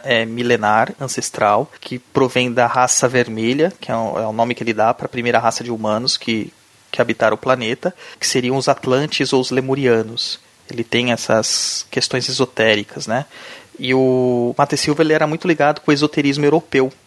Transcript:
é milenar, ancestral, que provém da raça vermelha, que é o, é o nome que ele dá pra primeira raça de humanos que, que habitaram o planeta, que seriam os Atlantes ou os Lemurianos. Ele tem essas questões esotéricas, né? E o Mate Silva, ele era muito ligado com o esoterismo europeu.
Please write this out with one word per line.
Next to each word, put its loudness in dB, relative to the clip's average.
é 2
milenar, 0
ancestral, 0
que -10
provém 0
da 2
raça 2
vermelha, 0
que -8
é -2
o, -4
é -2
o -4
nome 0
que -8
ele -2
dá 2
pra -8
primeira 0
raça 0
de -8
humanos -2
que, -4
que 0
habitaram 2
o -6
planeta, -2
que -6
seriam 0
os -2
Atlantes 0
ou 4
os -4
Lemurianos. 0
Ele -6
tem 0
essas 0
questões -2
esotéricas, 0
né? -2
E -2
o 2
Mate 2
Silva, 0
ele 2
era 2
muito -6
ligado 2
com 2
o 6
esoterismo 0
europeu. 2